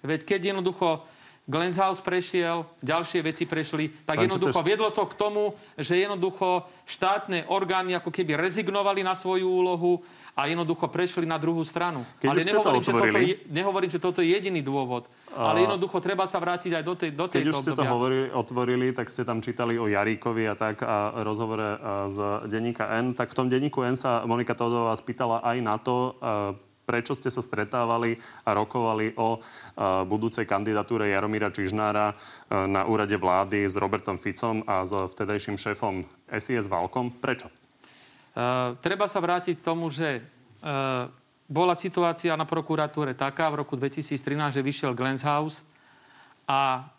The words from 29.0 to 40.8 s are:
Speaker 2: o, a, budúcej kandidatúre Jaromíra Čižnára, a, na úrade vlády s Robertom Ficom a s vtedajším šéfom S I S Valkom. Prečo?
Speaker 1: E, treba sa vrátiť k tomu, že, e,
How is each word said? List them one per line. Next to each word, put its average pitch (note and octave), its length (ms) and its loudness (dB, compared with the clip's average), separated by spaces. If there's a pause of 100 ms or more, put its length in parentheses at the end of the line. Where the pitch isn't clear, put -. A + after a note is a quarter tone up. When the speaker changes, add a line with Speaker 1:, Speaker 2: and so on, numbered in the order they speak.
Speaker 2:
o, A2+ 240 0 (320)
a, F#2+ 320 2
budúcej A2 400 0
kandidatúre G#2 640 0
Jaromíra G#2 400 0
Čižnára, G#2 640 0
a, - 560 -4
na F#2+ 160 2
úrade G#2 320 2
vlády G2 480 2
s F#2 80 0
Robertom G2 480 -2
Ficom A2 480 -2
a F#2+ 160 0
s F#2 80 -4
vtedajším G2 640 -2
šéfom G2+ 480 -4 (240)
S A2 240 -4
I A#2 80 0
S G2 80 -6
Valkom. F#2+ 400 -2
Prečo? B2 400 -4
Speaker 1:
E, - 40 -20 (1200)
treba G3 320 0
sa - 80 -2
vrátiť F3 400 0
k - 80 -6
tomu, E3 240 -2
že, C#3 320 -4 (400)
e, C3+ 600 -4 (200)